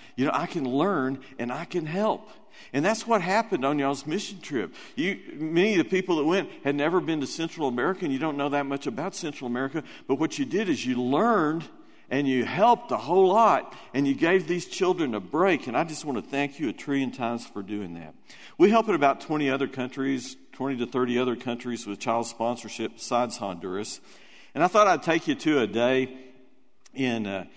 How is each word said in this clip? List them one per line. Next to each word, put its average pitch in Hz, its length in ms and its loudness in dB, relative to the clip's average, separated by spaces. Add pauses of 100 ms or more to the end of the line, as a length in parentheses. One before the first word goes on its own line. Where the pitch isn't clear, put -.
(140)
You 131 120 0
know, - 80 0
I 151 120 -2
can 139 220 -4
learn 135 520 0 (180)
and 120 120 -4
I 143 140 -6
can 165 220 -6
help." 185 420 -2 (440)
And 143 120 -2
that's 220 220 0
what 220 160 2
happened 190 420 0
on 143 140 0
y'all's 139 280 -2
mission 185 340 -6
trip. 107 340 -4 (200)
You, 180 240 -2 (160)
many 165 380 2
of 190 60 4
the 151 120 0
people 180 260 2
that 147 80 0
went 165 260 2 (140)
had 143 100 2
never 160 260 2
been 156 200 -2
to 131 60 -2
Central 160 420 -4
America, 151 360 0
and 143 80 0
you 135 60 -2
don't 151 180 -2
know 143 140 -2
that 143 160 0
much 139 200 -6
about 143 280 -6
Central 147 320 -8
America, 135 360 -2 (240)
but 139 100 2
what 156 220 -2
you 139 60 0
did 185 240 0
is 127 160 0
you 123 160 0
learned 160 640 2 (440)
and 139 200 0
you 127 160 2
helped 185 480 4
a 113 40 0
whole 170 300 4
lot, 190 480 4 (180)
and 139 140 2
you 139 80 2
gave 165 320 4
these 175 200 -2
children 165 460 0
a 104 60 -2
break, 151 480 2
and 120 100 -2
I 151 60 2
just 156 220 -6
want 123 200 -4
to - 60 -16
thank 139 300 -2
you 147 80 0
a 101 40 -2
trillion 139 380 -2
times 117 340 -4
for 101 200 -10
doing 98 300 -6
that. 80 200 -14 (420)
We 202 140 8
help 226 180 4
in 196 60 4
about 139 260 4
twenty 151 300 0
other 135 160 0
countries, 131 720 -4 (160)
twenty 135 260 -4
to 117 80 -2
thirty 123 320 0
other 127 160 2
countries 120 500 -6
with 101 140 -8
child 117 300 0
sponsorship 113 680 -4
besides 123 440 -2
Honduras. 95 640 -6 (540)
And 143 80 2
I 180 60 4
thought 311 180 6
I'd 165 160 4
take 165 240 0
you 147 80 0
to 147 260 2
a 110 60 4
day 127 500 2 (800)
in, 120 320 -2
uh, 95 200 -6 (100)